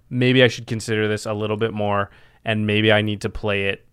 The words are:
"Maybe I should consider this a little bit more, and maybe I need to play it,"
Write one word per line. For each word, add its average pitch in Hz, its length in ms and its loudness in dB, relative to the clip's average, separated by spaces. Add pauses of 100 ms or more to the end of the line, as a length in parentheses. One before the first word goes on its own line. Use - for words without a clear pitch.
"Maybe 127 340 4
I 123 60 8
should 117 180 -8
consider 110 400 -2
this 107 180 -2
a 110 80 -6
little 107 240 -2
bit 110 160 -2
more, 101 380 -2 (340)
and 107 220 -2
maybe 107 240 2
I 104 100 6
need 104 200 -4
to 107 100 -4
play 101 380 -2
it," - 240 -6